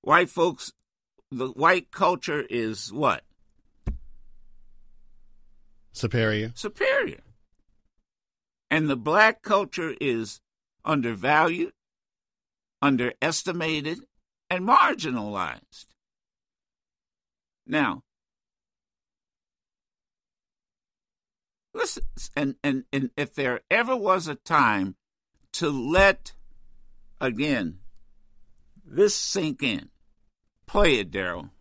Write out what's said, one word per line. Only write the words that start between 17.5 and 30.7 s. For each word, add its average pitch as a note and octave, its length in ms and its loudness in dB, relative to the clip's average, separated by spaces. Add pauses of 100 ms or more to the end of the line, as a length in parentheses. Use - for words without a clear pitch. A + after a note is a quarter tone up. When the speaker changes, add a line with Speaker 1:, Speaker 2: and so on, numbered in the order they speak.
Speaker 1:
Now, C#3 360 -2 (3750)
listen, - 300 -2 (300)
and, C#3 200 -2 (100)
and, C3+ 280 -2
and C3+ 240 -2
if C#3+ 180 -4
there B2+ 260 -2 (100)
ever A#3 240 2
was F#3 320 0
a D3 80 -6
time G#2+ 640 2 (560)
to E3 180 -2
let, E3+ 600 4 (880)
again, A#2+ 580 -2 (1040)
this F#3+ 300 2
sink - 480 -4
in, A2 280 -4 (760)
play E3 320 6